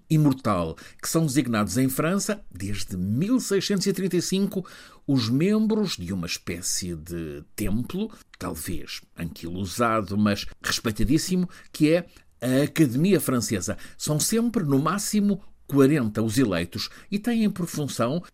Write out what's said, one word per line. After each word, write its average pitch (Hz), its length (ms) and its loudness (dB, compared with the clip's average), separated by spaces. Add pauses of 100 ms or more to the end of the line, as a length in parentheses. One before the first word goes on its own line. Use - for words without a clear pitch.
imortal, 123 680 2 (240)
que - 80 -8
são 165 160 2
designados 117 520 0
em 131 120 2
França, 185 600 -2
desde 98 460 -6
mil 127 460 0
seiscentos 196 440 0
e 196 60 2
trinta 185 240 -2
e 170 60 2
cinco, 196 440 -2 (400)
os 131 220 2
membros 208 720 2
de 90 160 -6
uma 87 120 -4
espécie 87 720 -6
de 78 480 -10 (100)
templo, 120 560 -2 (280)
talvez - 640 -8 (160)
anquilosado, 98 1000 -2
mas 104 280 2 (180)
respeitadíssimo, 156 840 0 (240)
que 151 160 4
é 175 160 4 (360)
a 127 220 2
Academia 151 560 4
Francesa. 107 580 -2 (200)
São 151 240 -2
sempre, 226 420 0
no 139 160 4
máximo, 202 640 0 (240)
quarenta 135 560 4
os 113 160 0
eleitos 87 500 0 (220)
e 202 80 -2
têm 226 280 0
por 175 200 -4
função 139 560 -2 (100)